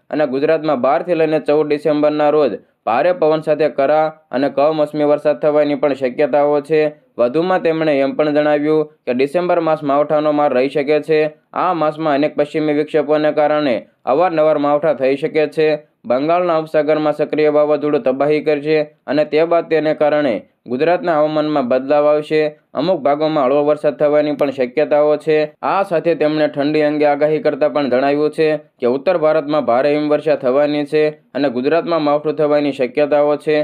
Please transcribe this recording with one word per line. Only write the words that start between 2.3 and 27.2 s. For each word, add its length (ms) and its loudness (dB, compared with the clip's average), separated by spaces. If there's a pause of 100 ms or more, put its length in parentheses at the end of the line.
રોજ 240 2 (320)
ભારે 260 0
પવન 340 0
સાથે 220 0
કરા 380 0 (240)
અને 200 -2
કમોસમી 600 0
વરસાદ 320 0
થવાની 400 2
પણ 180 -2
શક્યતાઓ 600 0
છે. 200 0 (380)
વધુમાં 440 0
તેમણે 380 0
એમ 160 0
પણ 160 0
જણાવ્યું 560 0 (180)
કે 80 -2
ડિસેમ્બર 460 0
માસ 220 -2
માવઠાનો 500 0
માર 220 2
રહી 140 2
શકે 340 0
છે. 180 2 (320)
આ 220 -2
માસમાં 400 -2
અનેક 220 0
પશ્ચિમી 440 -2
વિક્ષેપોને 520 0
કારણે 440 0 (280)
અવારનવાર 540 2
માવઠા 360 0
થઈ 220 0
શકે 320 -2
છે. 200 0 (360)
બંગાળના 540 0
ઉપસાગરમાં 600 0
સક્રિય 320 0
વાવાઝોડું 520 0
તબાહી 440 0
કરશે 300 0 (300)
અને 180 0
તે 200 0
બાદ 240 0
તેને 260 0
કારણે 400 0 (320)
ગુજરાતના 520 0
હવામાનમાં 500 0
બદલાવ 380 0
આવશે. 360 0 (320)
અમુક 260 -2
ભાગોમાં 440 0
હળવો 200 2
વરસાદ 340 0
થવાની 380 0
પણ 140 0
શક્યતાઓ 640 0
છે. 220 0 (240)
આ 200 0
સાથે 320 0
તેમણે 340 0
ઠંડી 340 -2
અંગે 240 0
આગાહી 400 0